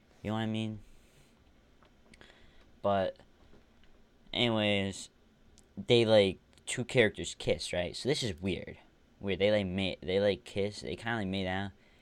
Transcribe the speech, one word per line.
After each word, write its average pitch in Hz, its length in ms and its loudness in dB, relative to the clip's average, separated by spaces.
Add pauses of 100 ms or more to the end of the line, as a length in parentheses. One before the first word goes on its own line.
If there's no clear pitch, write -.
(220)
You 101 80 -4
know 107 40 -2
what 110 80 -2
I 110 40 -4
mean? 110 340 -6 (2000)
But 98 340 2 (1160)
anyways, 104 760 0 (800)
they, 117 180 6
like, 107 320 6 (300)
two - 180 -6
characters 107 540 2
kiss, - 340 -2
right? 87 240 -4
So 117 140 -2
this 147 120 -2
is 104 160 -4
weird. 92 380 -6 (420)
Weird. 98 200 -4
They, 101 120 4
like, 104 160 2
ma-, 92 400 -4
they, 92 140 2
like, 101 240 0
kiss. 104 360 -6
They 71 140 -8
kinda, 117 220 -6
like, 101 120 -4
made 95 180 -4
out. 95 240 -4 (320)